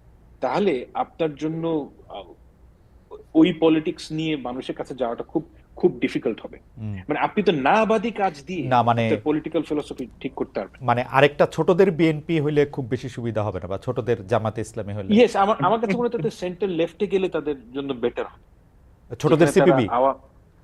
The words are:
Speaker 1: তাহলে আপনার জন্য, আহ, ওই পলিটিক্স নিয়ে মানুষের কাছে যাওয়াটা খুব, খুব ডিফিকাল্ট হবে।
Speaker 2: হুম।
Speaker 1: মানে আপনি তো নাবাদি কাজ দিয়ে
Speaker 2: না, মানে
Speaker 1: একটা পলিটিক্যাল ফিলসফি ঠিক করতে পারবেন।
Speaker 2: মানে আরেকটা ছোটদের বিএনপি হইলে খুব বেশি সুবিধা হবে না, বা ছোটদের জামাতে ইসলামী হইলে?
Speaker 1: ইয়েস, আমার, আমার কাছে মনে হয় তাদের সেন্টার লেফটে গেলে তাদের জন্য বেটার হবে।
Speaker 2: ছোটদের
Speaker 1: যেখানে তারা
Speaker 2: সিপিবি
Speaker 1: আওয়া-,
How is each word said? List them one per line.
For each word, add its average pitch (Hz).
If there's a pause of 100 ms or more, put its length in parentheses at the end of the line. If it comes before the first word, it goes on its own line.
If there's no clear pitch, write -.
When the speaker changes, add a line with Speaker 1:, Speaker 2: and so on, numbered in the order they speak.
(400)
Speaker 1:
তাহলে 135
আপনার 147
জন্য, 160 (180)
আহ, 92 (1000)
ওই 165
পলিটিক্স 160
নিয়ে 156
মানুষের 123
কাছে 139
যাওয়াটা 120
খুব, - (280)
খুব 151
ডিফিকাল্ট 131
হবে। - (200)
Speaker 2:
হুম। 107 (100)
Speaker 1:
মানে 139
আপনি 190
তো 196
নাবাদি 202
কাজ 175
দিয়ে 170
Speaker 2:
না, 123
মানে 117
Speaker 1:
একটা 107
পলিটিক্যাল 151
ফিলসফি 143 (140)
ঠিক -
করতে -
পারবেন। 113
Speaker 2:
মানে 120
আরেকটা 143
ছোটদের 185
বিএনপি 160
হইলে 147
খুব 143
বেশি 123
সুবিধা 117
হবে 92
না, 87
বা 95
ছোটদের 120
জামাতে 110
ইসলামী 104
হইলে? 101
Speaker 1:
ইয়েস, 220
আমার, 196
আমার 214
কাছে 214
মনে 208
হয় 240
তাদের 220
সেন্টার 180
লেফটে 165
গেলে 185
তাদের 139
জন্য 139
বেটার 120
হবে। - (640)
Speaker 2:
ছোটদের 156
Speaker 1:
যেখানে 175
তারা 135
Speaker 2:
সিপিবি 110
Speaker 1:
আওয়া-, 131 (460)